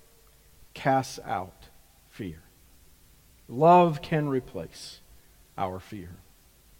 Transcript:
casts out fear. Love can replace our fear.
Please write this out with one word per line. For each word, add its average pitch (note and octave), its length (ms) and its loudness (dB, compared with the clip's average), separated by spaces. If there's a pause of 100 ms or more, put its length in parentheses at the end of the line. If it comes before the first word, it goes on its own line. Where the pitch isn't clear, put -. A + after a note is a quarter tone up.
(760)
casts C3+ 500 0
out F#2 460 -10 (400)
fear. E2 320 -12 (1040)
Love E3 540 6
can D3+ 260 -2
replace - 720 -8 (560)
our F#2+ 240 -6
fear. F2+ 300 -14 (680)